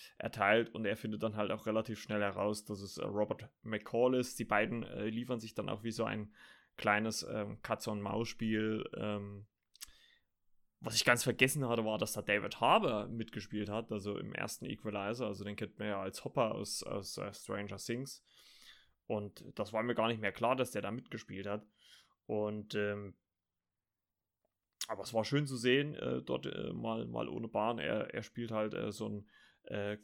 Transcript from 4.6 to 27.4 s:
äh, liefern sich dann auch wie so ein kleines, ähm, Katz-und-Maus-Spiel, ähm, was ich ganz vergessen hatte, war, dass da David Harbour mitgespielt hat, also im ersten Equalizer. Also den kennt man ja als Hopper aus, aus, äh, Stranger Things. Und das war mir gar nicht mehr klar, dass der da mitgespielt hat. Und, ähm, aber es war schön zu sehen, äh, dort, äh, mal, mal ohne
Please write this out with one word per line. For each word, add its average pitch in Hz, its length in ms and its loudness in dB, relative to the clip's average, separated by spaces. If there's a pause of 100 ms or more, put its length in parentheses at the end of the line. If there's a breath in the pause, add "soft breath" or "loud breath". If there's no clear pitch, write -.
äh, 107 260 -2
liefern 120 300 -2
sich 110 140 -10
dann - 160 -2
auch 104 140 -4
wie 117 80 -2
so 113 120 -2
ein 107 300 -2 (440 loud breath)
kleines, 107 460 4
ähm, 107 380 -4
Katz-und-Maus-Spiel, 110 1300 0
ähm, 101 500 -4 (1400 loud breath)
was 110 120 -2
ich - 100 4
ganz 120 180 6
vergessen 131 440 4
hatte, 113 180 4
war, 110 140 2
dass 104 140 0
da 107 100 -4
David 104 360 2
Harbour 131 480 6
mitgespielt 107 600 -4
hat, 113 220 -4
also 101 260 -2
im 107 160 -6
ersten - 320 -4
Equalizer. 107 600 -2
Also 101 160 -4
den 101 120 -6
kennt 104 220 -6
man 107 120 -2
ja 98 120 0
als 98 240 -6
Hopper 113 300 2
aus, - 260 -4
aus, - 380 -6
äh, 98 160 -4
Stranger 101 420 -6
Things. 120 460 -6 (840 loud breath)
Und 104 480 -4
das 101 200 -4
war 110 100 2
mir 120 100 2
gar 110 140 4
nicht 113 140 0
mehr 101 100 0
klar, 120 240 2
dass 127 160 0
der 104 100 -2
da 95 80 -4
mitgespielt 101 560 -8
hat. 104 220 -4 (580 loud breath)
Und, 107 480 0
ähm, 104 400 0 (1700)
aber 104 160 -6
es - 100 -8
war 113 100 4
schön 143 220 2
zu 135 100 -4
sehen, 127 400 4
äh, 127 280 -2
dort, 127 240 -2
äh, - 260 -4
mal, 113 320 -2
mal 117 240 -2
ohne 113 180 -4